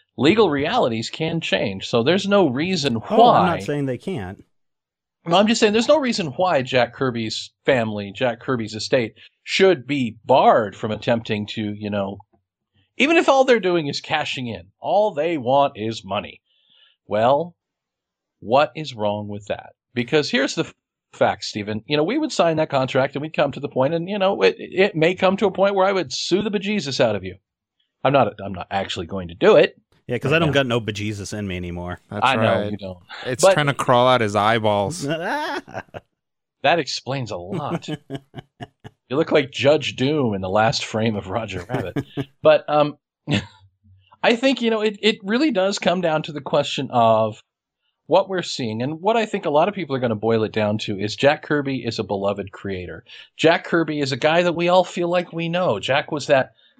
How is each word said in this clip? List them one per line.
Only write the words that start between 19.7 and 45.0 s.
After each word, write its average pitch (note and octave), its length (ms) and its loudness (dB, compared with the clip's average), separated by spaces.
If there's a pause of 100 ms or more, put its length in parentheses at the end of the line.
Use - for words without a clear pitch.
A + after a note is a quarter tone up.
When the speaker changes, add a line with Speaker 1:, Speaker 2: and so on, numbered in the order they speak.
Speaker 1:
Because C#3 360 0
here's C4 260 0
the E3 80 -2
f-, - 100 -10 (380)
fact, G#2 320 0
Stephen. G#2+ 420 -6
You D3 100 0
know, D3+ 80 2
we A3+ 140 -2
would D4+ 140 -4
sign E3+ 240 2
that D#3 140 0
contract C3+ 440 0
and C#3 80 -6
we'd D#3 120 -10
come D3 180 0
to C#3 80 -10
the C#3 80 -8
point, C3+ 260 0
and, E3+ 140 -4
you G#3 100 -4
know, G3 240 0
it, F#3+ 160 4
it - 380 -4
may E3 180 2
come F#3+ 220 2
to G#3 100 0
a F#3 60 0
point G3 240 2
where F#3+ 100 4
I G3+ 60 2
would F3 200 -4
sue - 300 -2
the G#3+ 80 -4
bejesus G3 500 -4
out A#2 140 4
of F#2+ 80 -6
you. F#2 140 -12 (640)
I'm C3+ 100 2
not, C#3 220 2 (100)
I'm G2 80 -10
not F2+ 180 -12
actually G2 360 -6
going F2+ 220 -10
to E2+ 60 -14
do F#3+ 200 4
it. - 260 4 (260)
Speaker 2:
Yeah, B2 100 -4
'cause C3 160 -4
Speaker 1:
Right D#3+ 40 2
Speaker 2:
I - 20 2
don't E3 100 0
Speaker 1:
now. C3+ 60 -2
Speaker 2:
got C#3 120 2
no A#2+ 140 0
bejesus G#2 560 -6
in G#2 100 -6
me F2+ 120 -6
anymore. F2 420 -8 (100)
Speaker 3:
That's G#2 140 -2
Speaker 1:
I B2+ 120 2
know A2 260 2
Speaker 3:
right. G#2 80 -6
Speaker 1:
you G#2 80 -8
don't. F#2 200 -12 (280)
Speaker 3:
It's B2+ 180 0
Speaker 1:
But F#3+ 80 8
Speaker 3:
trying D3+ 140 2
to C#3 80 0
crawl B2+ 340 4
out B2 140 4
his G2+ 120 -2
eyeballs. G#2 680 0
Speaker 2:
<laughs> - 1600 -8
Speaker 1:
that D#3+ 160 2
explains B2+ 520 -8
a G#2+ 60 -8
lot. C#3 520 -8
You - 1300 -12
look D#3+ 160 0
like D3 180 2
Judge D3+ 460 2
Doom C3 380 0
in F#2+ 60 -4
the F#2 80 -6
last G#2+ 360 2
frame A2 320 -2
of F#2 120 -8
Roger F#2+ 400 -6
Rabbit. A#2+ 360 -6 (180)
Speaker 2:
<laughs> - 200 -14
Speaker 1:
But, D#3 260 6
um, D3 280 0 (320)
<laughs> - 920 -8
I A#3 140 4
think, C4 260 0
you A#3 80 2
know, A3 100 0
it, G#3+ 220 -2